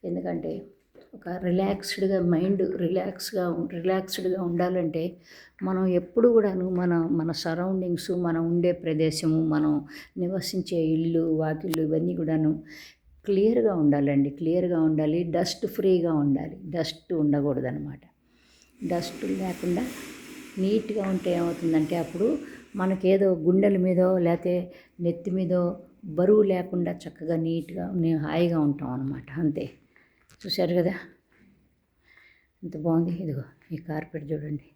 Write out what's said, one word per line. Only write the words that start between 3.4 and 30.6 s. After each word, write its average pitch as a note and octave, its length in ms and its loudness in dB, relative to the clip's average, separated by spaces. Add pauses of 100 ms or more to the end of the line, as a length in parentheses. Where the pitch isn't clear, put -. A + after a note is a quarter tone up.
ఉం-, E3+ 240 -4
రిలాక్స్డ్‌గా F#3 720 -2
ఉండాలంటే F3 640 0 (560)
మనం F#3+ 280 0
ఎప్పుడు F3+ 400 4
కూడాను G3+ 420 4
మన, F3+ 240 2 (160)
మన E3 220 0
సరౌండింగ్స్, F3+ 880 -2
మనం E3+ 280 0
ఉండే F3 240 2
ప్రదేశము, D#3+ 760 0
మనం D3+ 260 2 (440)
నివసించే F3+ 680 -2
ఇల్లు, E3 380 2 (120)
వాకిళ్ళు D#3+ 460 -2
ఇవన్నీ D#3+ 320 0
కూడాను D#3 380 0 (720)
క్లియర్గా G#3+ 500 2
ఉండాలండి. C#3+ 560 4
క్లియర్గా F3 500 0
ఉండాలి, D#3 440 2
డస్ట్ E3+ 420 -2
ఫ్రీగా F3+ 460 2
ఉండాలి, C#3+ 440 0 (140)
డస్ట్ E3 420 -4
ఉండకూడదనమాట. C#3+ 880 0 (760)
డస్ట్ F3 540 -6
లేకుండా F3+ 500 -2 (760)
నీట్‌గా G#3 500 0
ఉంటే F3+ 220 -2
ఏమవుతుందంటే E3+ 680 0
అప్పుడు F3 320 0 (480)
మనకేదో F#3+ 580 4
గుండెల F#3 420 4
మీదో F3+ 320 4 (100)
లేతే E3+ 360 2 (460)
నెత్తి E3+ 300 -2
మీదో F3+ 300 0 (500)
బరువు F#3 320 6
లేకుండా F3+ 500 0
చక్కగా E3+ 440 -6
నీట్‌గా E3 560 -4
నే-, E3 260 0
హాయిగా E3 420 0
ఉంటాం C#3+ 300 0
అనమాట. C3 380 -6 (100)
అంతే. D#3 280 -2 (720)
చూశారు F3+ 340 -2